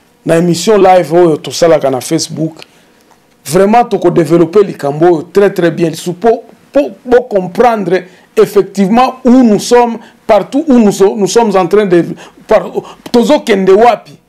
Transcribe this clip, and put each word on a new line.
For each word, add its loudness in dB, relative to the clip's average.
na 0
émission 0
live 2
oyo 2
tosalaka -2
na -4
Facebook. -6
Vraiment, 2
toko -2
développer 2
likambo -4
oyo 2
très, 0
très -2
bien. -4
Sous -10
po, -2
po, 0
po 2
comprendre -2
effectivement 0
où 4
nous 2
sommes, 0
partout -2
où 4
nous 2
so-, 2
nous -2
sommes 0
en 0
train 0
de, 0
par, 2
tozo 2
kende -2
wapi. 2